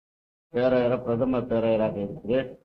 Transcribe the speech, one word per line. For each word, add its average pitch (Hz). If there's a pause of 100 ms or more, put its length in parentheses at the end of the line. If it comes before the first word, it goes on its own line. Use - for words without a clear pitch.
(520)
பேராயர-, 123
பிரதம 123
பேராயராக 110
இருக்கிறேன். 127 (160)